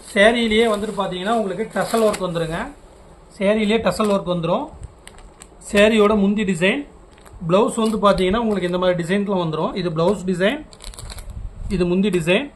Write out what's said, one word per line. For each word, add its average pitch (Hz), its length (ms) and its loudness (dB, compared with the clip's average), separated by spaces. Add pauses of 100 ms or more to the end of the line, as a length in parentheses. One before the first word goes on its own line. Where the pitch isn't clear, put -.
(160)
சேரீலயே 226 580 4
வந்துட்டு 208 300 -4
பாத்தீங்கன்னா 185 380 -2
உங்களுக்கு 196 260 -6 (100)
டசல் 214 320 2
ஒர்க் 190 200 -2
வந்துருங்க. 165 300 -4 (760)
சேரீலயே 214 480 2
டசல் 202 320 2
ஒர்க் 175 180 -2
வந்துரும். 180 320 -2 (1040)
சேரீயோட 208 420 4 (120)
முந்தி 208 280 0
டிசைன். 196 300 0 (640)
பிளவுஸ் 202 360 2
வந்து 220 200 0
பாத்தீங்கன்னா 185 400 4
உங்களுக்கு 196 260 -2
இந்த 180 120 -2
மாதிரி 180 180 2
டிசைன்ல 196 420 -2
வந்துரும். 165 380 -2
இது 175 160 -2
பிளவுஸ் 175 340 0
டிசைன், 190 300 0 (1160)
இது 175 140 0
முந்தி 190 260 2
டிசைன். 180 300 0 (100)